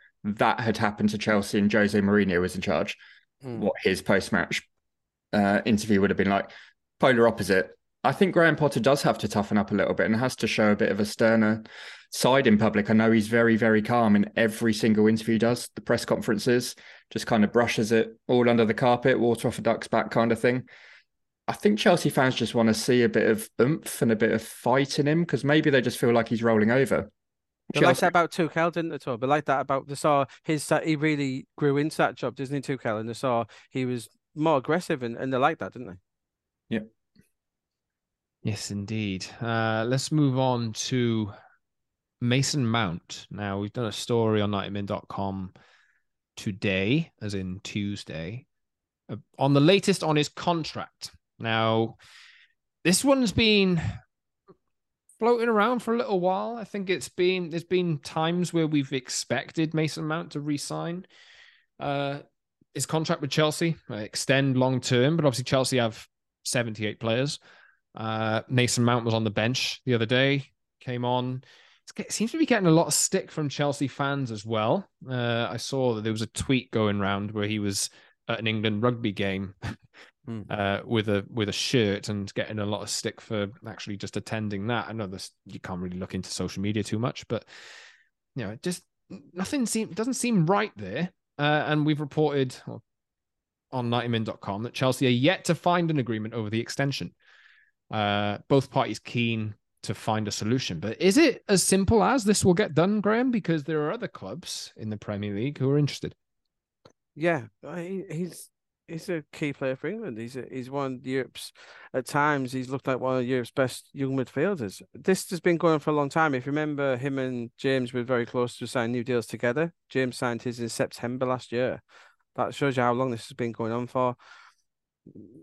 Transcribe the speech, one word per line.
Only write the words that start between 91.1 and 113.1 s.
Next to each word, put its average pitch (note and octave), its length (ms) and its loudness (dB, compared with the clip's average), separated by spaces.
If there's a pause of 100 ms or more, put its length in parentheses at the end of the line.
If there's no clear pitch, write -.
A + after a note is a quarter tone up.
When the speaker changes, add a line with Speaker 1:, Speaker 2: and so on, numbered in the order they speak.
Speaker 3:
Uh, D3 300 2
and D3+ 180 2
we've D3+ 140 2
reported, C#3+ 560 0 (100)
well, A2+ 160 -12 (920)
on A#2+ 200 -2
ninety A#2+ 160 0
min A2+ 160 0
dot G#2+ 180 -8
com G#2 220 -6
that B2 100 -10
Chelsea C3 320 0
are B2+ 60 6
yet C3+ 340 2
to F3 80 2
find F3 380 2
an D3 80 0
agreement A2+ 340 -4
over A2 160 -4
the A2+ 100 0
extension. C#3 540 -4 (800)
Uh, G#2 560 0
both C#3 240 2
parties A#2 260 -2
keen A2+ 560 -4 (300)
to - 100 -6
find A2 340 -2
a G2 40 -4
solution. G#2 480 -2
But G#2 200 -8
is F#3+ 180 4
it D#4 300 4
as G3 140 4
simple G3 420 4
as A3+ 200 2
this G3+ 200 2
will F3+ 120 6
get G3 180 0
done, G3 280 2
Graham? A#3 280 2
Because E3 340 0
there D#3 200 -2
are D#3 80 -2
other A3+ 160 -8
clubs - 680 -12
in A2 140 -8
the G#2 80 -6
Premier G#2 380 -6
League C3+ 240 -4
who C3 100 0
are C#3+ 80 4
interested. - 380 -2 (1000)
Speaker 2:
Yeah, D3+ 300 0 (320)
he, F3+ 340 -8
he's, E3 400 -8 (380)
he's E3 220 -12
a D#3+ 220 -4
key C#3+ 220 -6
player C3 220 -4
for D3 120 -10
England. F#3+ 300 -8
He's A#2+ 180 -12
a, B2 160 -10
he's B2+ 180 -10
one C3+ 260 -6
of C3+ 120 -14
Europe's, - 460 -6 (400)
at C3 140 -4
times, C#3+ 440 0
he's B2+ 180 -6
looked C3+ 180 -6
like C3 120 -2
one C3 200 0